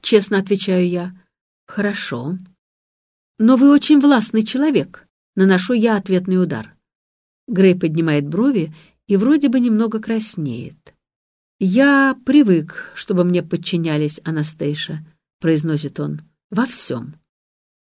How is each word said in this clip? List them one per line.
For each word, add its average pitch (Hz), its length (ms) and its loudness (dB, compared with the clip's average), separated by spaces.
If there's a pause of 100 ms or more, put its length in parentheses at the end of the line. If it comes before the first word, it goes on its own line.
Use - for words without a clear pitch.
честно 208 340 0
отвечаю 196 500 -2
я. 175 320 -8 (480)
"Хорошо. 185 720 -6 (1000)
Но 240 180 4
вы 277 160 6
очень 294 280 4
властный 233 420 2
человек. 254 680 -2 (260)
Наношу 190 380 2
я 226 240 2
ответный 185 460 0
удар". 143 320 -6 (720)
Грей 190 280 4
поднимает 160 540 0
брови 185 460 -2 (320)
и 202 100 0
вроде 277 320 2
бы 254 120 2
немного 220 380 0
краснеет. 156 800 -8 (840)
"Я 269 640 2
привык, 202 720 2
чтобы 180 300 -2
мне 175 180 0
подчинялись, 165 800 -4
Анастейша", 151 840 -6 (360)
произносит 156 580 -2
он, 147 220 -8 (300)
"во 226 160 -2
всём". 127 500 -10 (640)